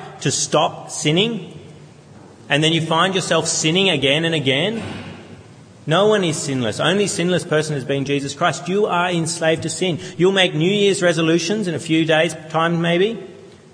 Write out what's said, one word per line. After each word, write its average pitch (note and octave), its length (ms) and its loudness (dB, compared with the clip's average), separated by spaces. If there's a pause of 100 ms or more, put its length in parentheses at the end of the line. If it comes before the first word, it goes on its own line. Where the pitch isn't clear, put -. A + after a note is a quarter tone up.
(220)
to D3 80 0
stop - 640 -2
sinning? F#3+ 600 0 (960)
And D3 160 2
then D#3+ 100 2
you D#3+ 80 2
find E3+ 340 0
yourself E3 320 0
sinning F#3 420 2
again C#3 340 2
and E3 120 0
again? D#3 480 0 (1040)
No F3 180 2
one G#3+ 180 4
is D#3+ 140 -2
sinless. B2+ 420 -4
Only F#3+ 280 2
sinless E3+ 360 0
person D3+ 300 -2
has C3+ 100 -4
been C#3 220 -2
Jesus C#3 300 -2
Christ. E3+ 340 -2
You G3+ 160 2
are F3 240 0
enslaved E3 540 0
to D#3+ 60 -4
sin. F3+ 280 -2 (180)
You'll F3+ 160 4
make F3+ 220 4
New D#3+ 180 2
Year's G3+ 300 2
resolutions E3+ 680 2
in E3 60 -2
a C#3 60 -4
few D#3+ 260 2
days' D#3+ 300 2 (160)
time E3 300 0
maybe. F3+ 360 2 (560)